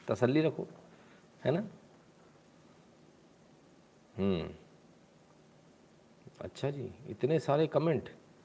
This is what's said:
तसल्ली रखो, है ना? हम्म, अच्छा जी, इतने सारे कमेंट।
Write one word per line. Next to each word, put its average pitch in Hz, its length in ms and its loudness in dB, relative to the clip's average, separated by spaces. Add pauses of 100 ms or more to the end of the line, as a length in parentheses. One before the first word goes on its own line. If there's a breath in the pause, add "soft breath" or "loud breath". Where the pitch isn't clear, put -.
तसल्ली 127 340 2
रखो, - 260 0 (760 soft breath)
है 123 80 2
ना? 202 160 0 (2500)
हम्म, 92 320 0 (1900)
अच्छा - 280 -6
जी, 135 220 -8 (180)
इतने 156 300 2
सारे 151 280 4
कमेंट। 156 420 2 (360)